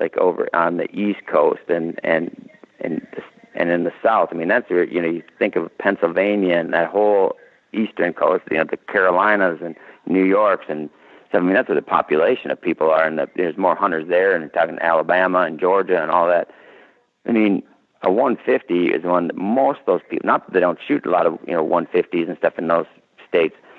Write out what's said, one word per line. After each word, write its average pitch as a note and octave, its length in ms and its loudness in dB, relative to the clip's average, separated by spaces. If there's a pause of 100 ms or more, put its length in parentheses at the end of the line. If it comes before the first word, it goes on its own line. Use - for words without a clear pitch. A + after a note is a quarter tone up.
like, - 180 -4
over F2+ 340 2
on E2+ 240 0
the - 180 -4
East G2+ 320 -4
Coast D#2+ 420 2
and, E2+ 360 -4
and, E2 460 -4 (300)
and, E2 260 -6 (480)
and E2+ 160 -2
in E2+ 140 0
the E2+ 80 -4 (100)
South. A2 300 2
I - 20 -8
mean, E2+ 140 -4
that's F#2 200 0
where, F2 160 2
you F2 160 -4
know, E2 80 0
you E2 140 -4 (160)
think - 180 -2
of E2+ 220 -4
Pennsylvania F#2+ 800 0
and E2 180 -2
that E2 160 0
whole G2+ 460 2 (360)
eastern G2 400 -2
coast, - 380 0
you D#2 80 0
know, D#2+ 60 2
the - 120 -6
Carolinas F#2+ 840 2
and E2 120 -8 (300)
New F#2+ 200 2
Yorks. G2 440 2
And D2+ 220 -8 (400)
so, G#2 80 2
I - 20 2
mean, F#2 140 2
that's B2 160 0
where D#2+ 60 0
the C#2+ 40 0
population D#2 680 0
of C2+ 100 -6
people D#2+ 300 0
are. D#2+ 160 2
And D#2 120 -4
the, C#2 160 -4
there's E2 220 -4
more F2+ 180 2
hunters E2 340 -2
there, F2+ 280 2
and D#2 160 -8
talking D#2+ 280 -2
Alabama F2 600 2
and D#2 180 -2
Georgia F2+ 440 0
and D#2+ 80 -4
all F2 180 2
that. F2 220 0 (760)
I A#2 60 -2
mean, G#2+ 300 2 (400)
a F#2 100 2
one A#2 240 0
fifty F2 520 0
is E2 160 -2
one F2 240 0
that - 80 -8
most C3+ 440 -2
of - 60 -20
those F2+ 240 0
people, - 160 -6
not C3 200 0
that - 60 -16
they F2 80 2
don't F2 260 0
shoot - 200 -2
a - 40 -2
lot E2+ 140 2
of, D#2+ 220 0
you F2 80 -6
know, E2 80 0
one E2+ 240 0
fifties F2 420 -2
and E2+ 80 -8
stuff - 220 -2
in E2 100 -4
those E2+ 160 0 (420)
states, E2 300 0 (220)